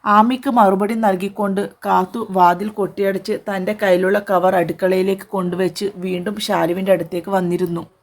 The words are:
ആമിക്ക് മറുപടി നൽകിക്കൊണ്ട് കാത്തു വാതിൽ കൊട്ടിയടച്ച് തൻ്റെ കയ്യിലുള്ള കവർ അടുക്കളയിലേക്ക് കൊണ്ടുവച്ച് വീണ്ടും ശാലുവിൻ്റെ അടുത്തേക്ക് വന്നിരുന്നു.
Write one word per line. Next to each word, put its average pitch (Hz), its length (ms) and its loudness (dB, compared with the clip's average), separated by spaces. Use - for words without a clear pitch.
ആമിക്ക് 233 460 2
മറുപടി 208 460 2
നൽകിക്കൊണ്ട് 196 640 -2
കാത്തു 185 400 0
വാതിൽ 180 380 2
കൊട്ടിയടച്ച് 196 720 -4
തൻ്റെ 196 320 -4
കയ്യിലുള്ള 190 460 2
കവർ 185 360 2
അടുക്കളയിലേക്ക് 185 720 0
കൊണ്ടുവച്ച് 180 580 -4
വീണ്ടും 185 440 -6
ശാലുവിൻ്റെ 185 520 0
അടുത്തേക്ക് 175 400 -2
വന്നിരുന്നു. 175 520 -2